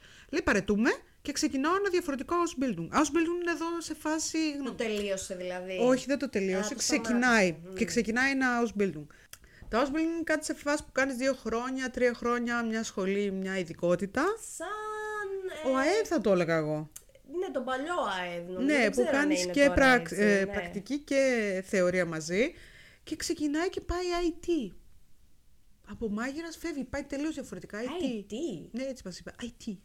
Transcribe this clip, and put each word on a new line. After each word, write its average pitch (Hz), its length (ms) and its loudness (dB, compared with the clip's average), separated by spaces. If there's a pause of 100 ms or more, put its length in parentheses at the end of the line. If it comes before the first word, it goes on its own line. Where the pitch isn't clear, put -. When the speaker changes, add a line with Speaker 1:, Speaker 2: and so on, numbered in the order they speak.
(300)
Speaker 1:
Λέει, 311 120 0
«Παρετούμε 214 480 4 (320)
και 294 100 -6
ξεκινάω 294 440 0
ένα 403 140 2
διαφορετικό 339 460 0
Ausbildung». 254 640 0
Ausbildung 330 440 2
είναι 339 100 -2
εδώ 320 140 -2 (160)
σε 311 140 -8
φάση 311 420 -2 (280)
Speaker 2:
Το 226 80 -4
τελείωσε 202 600 -4
δηλαδή. 180 460 -6
Speaker 1:
Όχι, 254 260 4
δεν 269 120 0
το 269 100 -4
τελείωσε. 190 360 0
Speaker 2:
Α, - 40 -4
το 226 60 -6
Speaker 1:
Ξεκινάει. 240 440 0 (280)
Speaker 2:
σταμάτησε. 170 220 -4
Μμμ. 190 40 -12
Speaker 1:
Και 202 120 0
ξεκινάει 240 460 0
ένα 262 160 2 (160)
Ausbildung. 190 420 -2 (640)
Το 226 120 2
Ausbildung 285 180 0
είναι 330 240 0
κάτι 311 220 0
σε 311 80 -4
φάση 294 300 -2
που - 80 -18
κάνεις 269 240 0
δύο 262 180 2
χρόνια, 247 560 -4
τρία 247 240 2
χρόνια, 240 520 0
μια 226 180 -2
σχολή, 202 480 -2
μια 190 280 -4
ειδικότητα. 180 640 0 (320)
Speaker 2:
Σαν, 403 1160 -6
Speaker 1:
Ο 262 40 2
Speaker 2:
ε, 262 40 2
Speaker 1:
αε 392 240 4
θα 302 160 0
το 196 100 4
έλεγα 170 240 4
εγώ. 151 360 -2 (480)
Speaker 2:
Ναι, 381 140 -4
τον 247 100 -2
παλιό 262 300 -4 (280)
αε, 175 180 -6
νομίζω. 180 220 -6
Speaker 1:
Ναι, 285 160 4
Speaker 2:
Δεν 233 80 6
Speaker 1:
που 202 60 4
Speaker 2:
ξέρω 233 160 2
αν 214 60 2
Speaker 1:
κάνεις 294 300 2
Speaker 2:
είναι - 80 -2
Speaker 1:
και 285 120 4
Speaker 2:
τώρα 277 100 8
Speaker 1:
πρακ-, 262 280 8 (100)
Speaker 2:
έτσι, 185 120 -2
Speaker 1:
ε, 202 220 6
Speaker 2:
ναι. 202 60 -4
Speaker 1:
πρακτική 196 460 -4
και 240 680 2
θεωρία 180 380 4
μαζί. 170 480 0 (500)
Και 311 120 -6
ξεκινάει 311 540 -2
και - 120 -6
πάει 359 240 -4 (160)
άι 339 180 2
τι. 294 320 -2 (1160)
Από 214 200 -4
μάγειρας 277 480 -6
φεύγει, 311 260 -6
πάει 277 200 -6
τελείως 294 300 -4
διαφορετικά. 208 440 -10
άι 233 80 -6
τι. 320 200 -4
Speaker 2:
άι 214 220 -4
τι; 220 500 -6
Speaker 1:
Ναι, 262 60 -4
έτσι 262 220 -8
μας 180 140 -12
είπε. 180 120 -12 (100)
άι 233 100 -8 (140)
τι. 202 200 -6